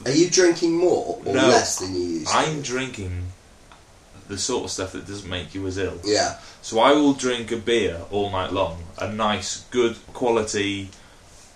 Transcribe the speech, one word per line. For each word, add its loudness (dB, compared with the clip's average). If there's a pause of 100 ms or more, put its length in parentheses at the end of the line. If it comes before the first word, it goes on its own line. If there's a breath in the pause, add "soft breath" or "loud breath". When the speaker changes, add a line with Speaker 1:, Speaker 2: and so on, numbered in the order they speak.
Speaker 1:
Are 0
you 4
drinking 4
more 2
or -2
Speaker 2:
No, 4
Speaker 1:
less 4
than -6
you -2
used -4
to? 2
Speaker 2:
I'm 0
drinking -6 (1000)
the -8
sort -2
of -8
stuff -6
that -12
doesn't -10
make -8
you -6
as -4
ill. -4
Speaker 1:
Yeah. 0 (240 loud breath)
Speaker 2:
So -2
I 8
will 6
drink -2
a 0
beer 0 (100)
all -2
night -2
long, -2 (140)
a -6
nice, -2 (100)
good 2 (180)
quality, 0 (680 loud breath)